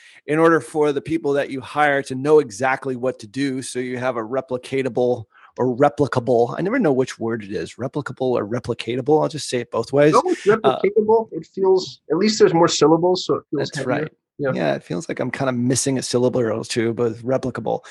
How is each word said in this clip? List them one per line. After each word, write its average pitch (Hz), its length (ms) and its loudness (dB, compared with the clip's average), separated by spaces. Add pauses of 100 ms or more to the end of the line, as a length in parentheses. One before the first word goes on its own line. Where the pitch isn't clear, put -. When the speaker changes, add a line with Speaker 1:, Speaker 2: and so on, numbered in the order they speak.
(260)
Speaker 1:
in 151 120 0
order 165 220 6
for 151 320 0
the 139 80 -6
people 151 340 -2
that 139 160 -2
you 135 100 -8
hire 143 420 0
to 135 120 -10
know 147 240 4
exactly 131 580 0
what 123 220 -4
to 110 80 -16
do, 131 360 -4
so - 160 -10
you 127 200 -6
have 123 180 -4
a 113 60 -4
replicatable 123 1000 -2 (340)
or 127 180 0
replicable. 123 800 2
I - 60 -4
never 214 160 -2
know 170 140 4
which 127 260 -2
word 113 240 -4
it 98 100 -12
is, 87 220 -8
replicable 127 640 -4
or 107 80 -2
replicatable. 120 760 -2
I'll 147 80 0
just 139 200 -10
say 127 100 -4
it 120 120 -8
both 113 220 -4
ways. 147 200 6
Speaker 2:
Go 240 120 6
with 359 220 -2
Speaker 1:
Uh, 220 340 2
Speaker 2:
replicatable. 220 520 2
It 160 140 -10
feels, 190 540 0 (100)
at 151 60 2
least 214 220 2
there's 185 160 6
more 165 140 6
syllables, 170 580 2
so 151 80 0
it - 160 -4
feels 139 180 -4
Speaker 1:
That's - 100 -10
Speaker 2:
heavier. 127 240 -2
Speaker 1:
right. - 100 -8 (300)
Speaker 2:
Yeah. 135 120 0
Speaker 1:
Yeah, 73 200 0
it - 80 -6
feels - 240 -6
like - 140 -6
I'm 127 100 -4
kinda 135 220 -2
missing 127 460 0
a 131 40 -4
syllable 127 380 2
or 117 240 -2
two, 113 300 -2
but 117 220 0
replicable. 117 640 -4 (100)